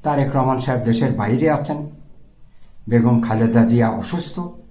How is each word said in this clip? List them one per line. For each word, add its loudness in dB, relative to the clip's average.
তারেক 0
রহমান 0
সাহেব -2
দেশের 0
বাইরে 0
আছেন, -4
বেগম 4
খালেদা 2
জিয়া 4
অসুস্থ -4